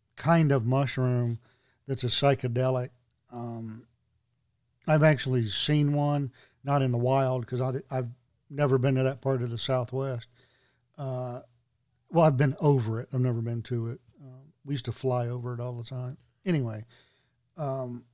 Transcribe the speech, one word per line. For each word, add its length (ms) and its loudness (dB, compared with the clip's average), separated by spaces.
kind 360 4
of 120 2
mushroom 760 0
that's 180 -4
a 40 -2
psychedelic. 840 0
Um, 560 -12
I've 160 4
actually 440 2
seen 460 2
one, 400 0
not 180 0
in 100 2
the 60 0
wild, 480 0
'cause 140 -4
I, 140 -2
I've 180 -4
never 300 2
been 160 2
to 80 2
that 180 -2
part 220 0
of 80 -4
the 80 -6
Southwest. 680 -4
Uh, 440 -8
well, 140 6
I've 140 6
been 220 2
over 400 2
it. 120 -12
I've 80 0
never 220 2
been 220 -4
to 240 -4
it. 120 -10
Uh, 180 -20
we 100 -4
used 120 -6
to 60 -4
fly 360 -2
over 260 -6
it 60 -8
all 140 -8
the 100 -10
time. 320 -10
Anyway, 400 -2
um, 560 -6